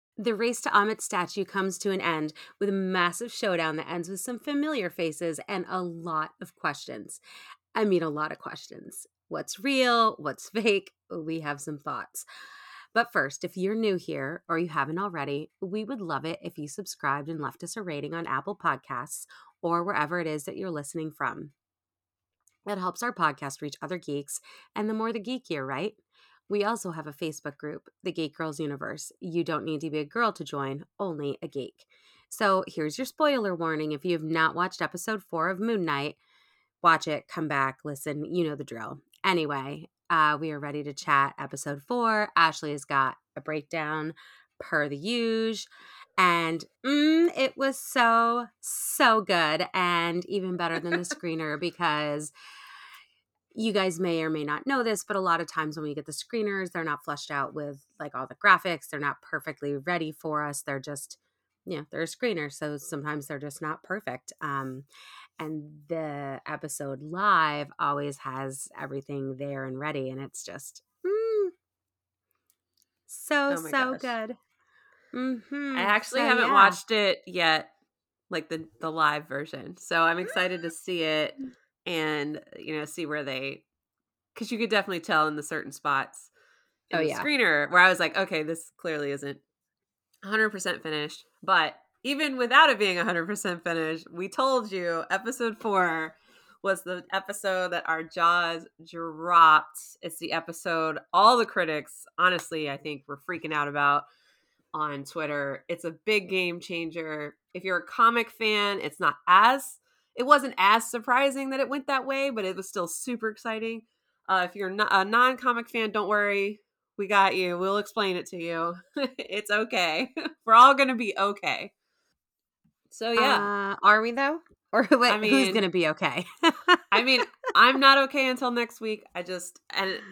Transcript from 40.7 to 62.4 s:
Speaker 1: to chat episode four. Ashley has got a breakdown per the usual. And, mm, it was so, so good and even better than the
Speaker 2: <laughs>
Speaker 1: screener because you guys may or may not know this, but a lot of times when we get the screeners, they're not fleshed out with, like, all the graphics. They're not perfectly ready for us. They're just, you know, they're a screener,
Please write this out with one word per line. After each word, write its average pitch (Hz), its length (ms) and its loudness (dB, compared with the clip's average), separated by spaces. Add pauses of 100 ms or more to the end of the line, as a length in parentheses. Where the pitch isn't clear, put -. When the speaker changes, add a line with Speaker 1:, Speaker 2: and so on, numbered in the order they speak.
Speaker 1:
to 143 100 -8
chat 139 460 2
episode 139 440 -8
four. 226 520 0
Ashley 156 380 2
has 139 100 -8
got 135 320 0 (220)
a - 20 -10
breakdown 156 720 -6 (460)
per 147 300 0
the 139 80 -6
usual. 226 720 -2 (480)
And, 170 480 2 (200)
mm, 311 480 4
it 262 220 0
was 269 240 -2
so, 233 680 2 (120)
so - 640 2
good 170 520 2
and 175 520 0
even 185 320 -4
better 165 240 -2
than 170 100 -4
the 175 60 0
Speaker 2:
<laughs> 175 180 -6
Speaker 1:
screener 160 420 -4
because 151 760 -2 (1200)
you 220 200 -2
guys 185 260 0
may 170 240 0
or 160 60 -2
may 151 160 -4
not 151 200 -4
know 269 160 0
this, 220 220 -2
but 202 140 -4
a 190 40 -2
lot 170 200 2
of 160 100 -8
times 151 240 -4
when 160 80 -8
we 147 100 -6
get 147 120 -8
the 151 80 -12
screeners, 196 580 -4
they're 165 140 -6
not 147 180 -4
fleshed 143 260 -8
out 143 240 -4
with, 143 320 -10 (140)
like, 147 160 -12
all 131 100 -6
the - 80 -14
graphics. 180 540 4
They're 151 100 -6
not 139 240 -4
perfectly 143 540 -6
ready 156 380 -2
for 151 280 -4
us. 147 200 -4
They're 139 180 -4
just, 143 380 -12 (480)
you 185 120 -6
know, 147 140 -8
they're 151 120 -4
a - 20 -2
screener, 165 440 -4